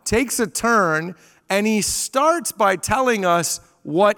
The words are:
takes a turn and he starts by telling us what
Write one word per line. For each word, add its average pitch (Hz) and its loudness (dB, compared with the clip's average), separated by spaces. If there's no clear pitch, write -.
takes 233 0
a 220 0
turn 180 0
and 202 0
he 220 2
starts 302 -2
by 196 0
telling 220 -2
us 170 0
what 202 2